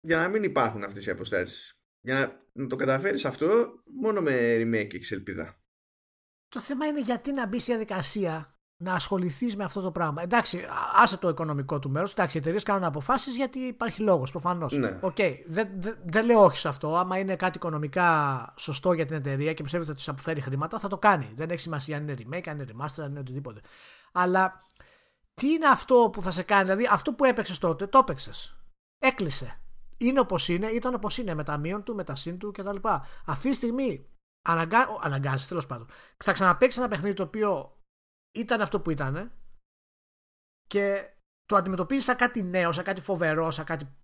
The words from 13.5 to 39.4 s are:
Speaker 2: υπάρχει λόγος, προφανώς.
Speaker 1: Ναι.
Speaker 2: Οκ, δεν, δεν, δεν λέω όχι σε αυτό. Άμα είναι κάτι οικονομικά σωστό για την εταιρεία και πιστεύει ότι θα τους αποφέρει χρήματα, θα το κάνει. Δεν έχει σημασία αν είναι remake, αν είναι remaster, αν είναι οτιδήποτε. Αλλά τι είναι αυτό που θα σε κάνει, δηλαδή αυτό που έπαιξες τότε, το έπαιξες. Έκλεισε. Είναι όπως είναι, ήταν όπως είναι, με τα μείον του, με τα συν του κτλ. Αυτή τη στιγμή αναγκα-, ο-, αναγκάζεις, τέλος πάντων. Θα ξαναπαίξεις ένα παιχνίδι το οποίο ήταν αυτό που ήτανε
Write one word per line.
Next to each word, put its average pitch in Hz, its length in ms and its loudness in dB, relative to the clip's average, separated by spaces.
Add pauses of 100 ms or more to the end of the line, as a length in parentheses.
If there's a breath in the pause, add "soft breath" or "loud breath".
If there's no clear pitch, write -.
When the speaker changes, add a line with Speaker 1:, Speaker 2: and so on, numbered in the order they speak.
Speaker 2:
υπάρχει 240 440 -4
λόγος, 170 280 4
προφανώς. 165 420 -2
Speaker 1:
Ναι. 110 300 0
Speaker 2:
Οκ, 185 140 -2 (300)
δεν, 190 240 -2 (100)
δεν, 208 240 -6
δεν 202 200 2
λέω 233 200 10
όχι 160 120 8
σε - 120 -4
αυτό. 151 280 -2
Άμα 185 220 0
είναι 190 180 -2
κάτι 185 200 -2
οικονομικά 151 1000 0
σωστό 156 340 0
για 160 140 2
την 156 100 -6
εταιρεία 143 380 -2
και 156 80 -8
πιστεύει 156 200 -4
ότι 151 100 -6
θα 143 60 -8
τους - 100 -10
αποφέρει 151 320 -4
χρήματα, 139 380 -4
θα 196 100 -6
το 190 100 -4
κάνει. 165 360 4
Δεν 156 160 -6
έχει 170 100 -4
σημασία 147 360 -6
αν 147 120 -4
είναι 143 100 -4
remake, 160 300 -10
αν 151 120 -8
είναι 135 120 -10
remaster, 143 300 -8
αν 143 80 -6
είναι 143 100 -8
οτιδήποτε. 127 400 -8 (520 loud breath)
Αλλά 185 500 2 (720 soft breath)
τι 262 140 0
είναι 320 180 4
αυτό 240 460 8
που 202 80 -6
θα 185 100 -2
σε 170 120 -4
κάνει, 196 220 6
δηλαδή 196 260 2
αυτό - 240 2
που 277 100 2
έπαιξες 214 340 2
τότε, 165 280 0
το 262 120 8
έπαιξες. - 580 0 (420)
Έκλεισε. 208 600 0 (400)
Είναι 262 220 4
όπως 185 280 0
είναι, 180 180 0
ήταν 240 280 -2
όπως 208 240 -4
είναι, 196 160 -4
με 151 100 -4
τα 147 140 -4
μείον 180 240 -4
του, 233 120 -8
με 190 100 -6
τα 143 100 -6
συν 170 240 -8
του 208 140 -8
κτλ. 202 240 -8 (500 loud breath)
Αυτή 156 220 -2
τη 277 60 2
στιγμή 233 540 -2 (400)
αναγκα-, 165 420 4
ο-, 214 120 -6
αναγκάζεις, 139 460 -2
τέλος 165 180 -4
πάντων. 120 220 -10 (360 loud breath)
Θα 196 80 2
ξαναπαίξεις 196 480 4
ένα 247 80 0
παιχνίδι 196 260 -2
το 196 80 -4
οποίο 196 560 -2 (560)
ήταν 226 260 -2
αυτό 202 200 0
που 170 100 -2
ήτανε 147 420 -2 (1300)